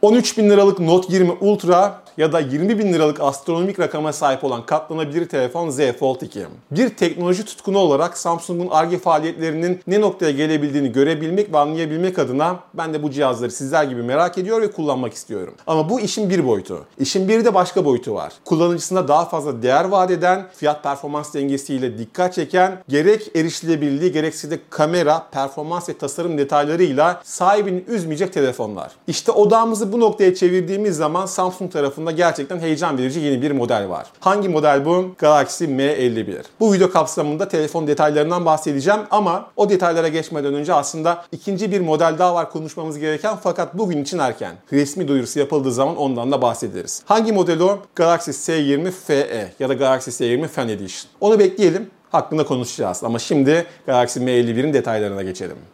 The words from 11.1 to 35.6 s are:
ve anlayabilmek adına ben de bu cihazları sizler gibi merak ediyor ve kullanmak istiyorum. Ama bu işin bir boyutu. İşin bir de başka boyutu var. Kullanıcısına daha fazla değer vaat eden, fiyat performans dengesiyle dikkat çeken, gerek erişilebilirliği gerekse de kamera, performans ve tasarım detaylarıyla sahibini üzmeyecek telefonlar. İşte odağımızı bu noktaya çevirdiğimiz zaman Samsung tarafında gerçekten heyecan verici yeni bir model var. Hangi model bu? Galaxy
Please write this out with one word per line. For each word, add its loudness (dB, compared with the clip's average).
ve 4
anlayabilmek -2
adına 0
ben -6
de -4
bu -2
cihazları 0
sizler 0
gibi -6
merak 0
ediyor 0
ve -2
kullanmak -4
istiyorum. -10
Ama 0
bu -2
işin -2
bir 2
boyutu. -2
İşin 0
bir 4
de 4
başka 2
boyutu 0
var. -8
Kullanıcısına 0
daha 4
fazla -6
değer 4
vaat 2
eden, 0
fiyat -2
performans -6
dengesiyle -4
dikkat -2
çeken, 0
gerek 2
erişilebilirliği 0
gerekse -4
de -6
kamera, 2
performans -6
ve -8
tasarım -4
detaylarıyla 2
sahibini 0
üzmeyecek -4
telefonlar. -2
İşte -2
odağımızı 4
bu 0
noktaya 4
çevirdiğimiz 0
zaman 0
Samsung -4
tarafında -2
gerçekten -2
heyecan -2
verici -2
yeni 0
bir -2
model 0
var. -8
Hangi 2
model 4
bu? 2
Galaxy 4